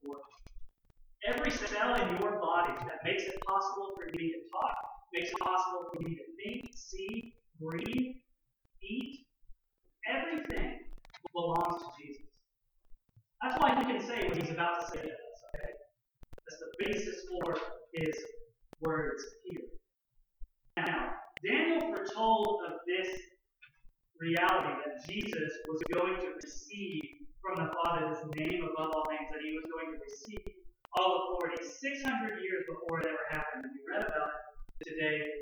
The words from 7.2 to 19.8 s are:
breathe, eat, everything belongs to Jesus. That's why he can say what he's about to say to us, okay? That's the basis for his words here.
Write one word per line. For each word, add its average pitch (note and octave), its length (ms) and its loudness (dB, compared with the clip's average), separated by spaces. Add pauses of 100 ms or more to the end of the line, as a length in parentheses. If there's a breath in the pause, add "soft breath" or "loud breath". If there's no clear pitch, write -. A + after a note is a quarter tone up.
breathe, A#3 560 0 (640)
eat, - 440 -6 (840)
everything - 720 0 (540)
belongs E3+ 500 4
to - 60 -10 (120)
Jesus. C#3+ 260 -12 (1160)
That's B3+ 180 2
why C4 180 10
he B3+ 60 6
can B3 160 2
say A#3 280 0
what E3+ 80 2
he's E3 140 2
about E4+ 300 2
to - 60 -2
say - 160 -4
to D#3 60 -2
us, - 320 -10 (140)
okay? - 180 -6 (720)
That's - 160 -14
the - 240 -4
basis G4 320 0 (140)
for E3+ 260 0 (380)
his D#3+ 200 2 (640)
words - 420 0 (220)
here. F4+ 160 -6 (1160)